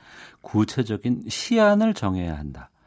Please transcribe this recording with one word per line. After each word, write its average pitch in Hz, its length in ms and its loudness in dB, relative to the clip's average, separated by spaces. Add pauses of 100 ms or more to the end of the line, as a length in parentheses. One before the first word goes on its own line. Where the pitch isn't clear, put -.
(420)
구체적인 110 840 -2
시안을 214 680 2
정해야 90 420 -2
한다. 69 320 -12 (180)